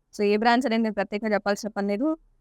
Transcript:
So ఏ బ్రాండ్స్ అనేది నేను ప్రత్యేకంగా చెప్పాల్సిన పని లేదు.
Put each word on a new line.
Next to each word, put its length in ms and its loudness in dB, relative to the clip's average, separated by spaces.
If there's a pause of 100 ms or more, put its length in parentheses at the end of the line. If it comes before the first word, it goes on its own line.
(140)
So 100 -2
ఏ 140 4
బ్రాండ్స్ 300 2
అనేది 160 0
నేను 100 -2
ప్రత్యేకంగా 400 -2
చెప్పాల్సిన 360 -2
పని 180 -4
లేదు. 300 0 (240)